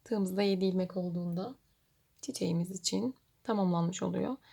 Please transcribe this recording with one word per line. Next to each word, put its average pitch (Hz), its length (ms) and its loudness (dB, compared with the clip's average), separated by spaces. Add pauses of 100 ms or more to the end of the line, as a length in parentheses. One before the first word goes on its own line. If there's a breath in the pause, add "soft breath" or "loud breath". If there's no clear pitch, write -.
Tığımızda 196 380 0
yedi 196 220 4
ilmek 185 320 0
olduğunda 175 580 -2 (680)
çiçeğimiz 175 500 -2
için 196 440 -2 (300)
tamamlanmış 180 580 2
oluyor. 185 340 0 (160 loud breath)